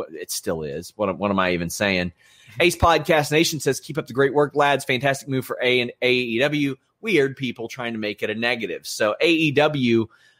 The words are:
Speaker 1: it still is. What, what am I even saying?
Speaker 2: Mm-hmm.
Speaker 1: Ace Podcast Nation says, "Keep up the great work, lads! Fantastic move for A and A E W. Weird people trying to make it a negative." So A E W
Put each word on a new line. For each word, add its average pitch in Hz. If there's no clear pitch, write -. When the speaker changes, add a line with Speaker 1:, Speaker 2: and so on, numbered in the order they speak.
Speaker 1:
it 82
still 85
is. 76
What, 98
what 101
am 95
I 90
even 85
saying? 95
Speaker 2:
Mm-hmm. -
Speaker 1:
Ace 175
Podcast 156
Nation 160
says, 139
"Keep -
up 156
the 117
great 131
work, 147
lads! 143
Fantastic 135
move 131
for -
A 123
and 123
A 127
E 123
W. 143
Weird 147
people 120
trying 117
to 110
make 107
it 107
a 107
negative." 113
So 107
A 170
E 160
W 127